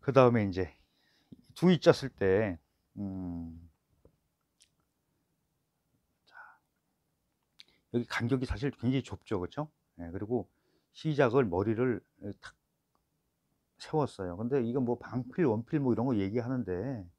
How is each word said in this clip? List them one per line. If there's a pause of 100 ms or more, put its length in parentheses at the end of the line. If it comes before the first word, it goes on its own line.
그
다음에
이제 (800)
두
이자
쓸
때, (400)
음, (2500)
자, (1600)
여기
간격이
사실
굉장히
좁죠,
그쵸? (300)
예,
그리고 (440)
시작을
머리를 (400)
탁 (1200)
세웠어요.
근데
이건
뭐
방필,
원필
뭐
이런
거
얘기하는데 (100)